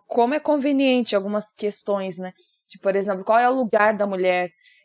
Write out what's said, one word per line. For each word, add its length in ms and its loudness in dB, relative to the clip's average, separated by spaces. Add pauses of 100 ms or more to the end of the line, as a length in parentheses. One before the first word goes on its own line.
como 280 0
é 60 -2
conveniente 760 0
algumas 380 -4
questões, 640 -6
né? 140 -10 (360)
De, 100 -20
por 160 -2
exemplo, 300 -2
qual 140 4
é 100 4
o 60 2
lugar 420 2
da 100 -2
mulher? 440 -2 (340)